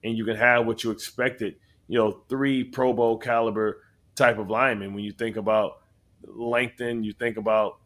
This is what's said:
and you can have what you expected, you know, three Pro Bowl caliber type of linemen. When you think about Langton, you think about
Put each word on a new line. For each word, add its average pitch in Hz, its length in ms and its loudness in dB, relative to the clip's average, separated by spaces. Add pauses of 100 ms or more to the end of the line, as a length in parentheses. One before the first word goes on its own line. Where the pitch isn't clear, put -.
and 113 120 -2
you 113 120 -2
can 110 100 -2
have 120 300 4
what 113 180 -4
you 113 60 -2
expected, 120 640 -4 (320)
you 120 100 0
know, 107 200 2 (100)
three 135 360 0
Pro 127 280 0
Bowl 113 240 2
caliber 113 640 0 (340)
type 120 220 4
of 104 140 -6
linemen. 110 420 0
When 104 120 -8
you 104 80 -8
think 113 240 -6
about 107 440 0 (460)
Langton, 120 760 -4
you 107 120 -6
think 117 240 -4
about 110 460 0